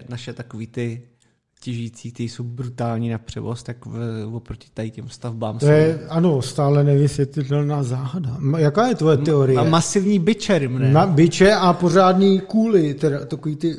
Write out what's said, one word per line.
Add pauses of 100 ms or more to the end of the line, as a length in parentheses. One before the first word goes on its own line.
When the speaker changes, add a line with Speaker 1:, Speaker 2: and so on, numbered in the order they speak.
Speaker 1:
naše
takový
ty (580)
těžící,
ty
jsou
brutální
na
převoz,
tak
v-,
oproti
tady
těm
stavbám
Speaker 2:
To
Speaker 1:
jsou
Speaker 2:
je,
ano,
stále
nevysvětlitelná
záhada.
Ma-,
jaká
je
tvoje
Speaker 1:
Ma-,
Speaker 2:
teorie?
Speaker 1:
ma-,
masivní
biče,
Rimne.
Speaker 2:
Na
biče
a
pořádný
kůly,
teda
takový
ty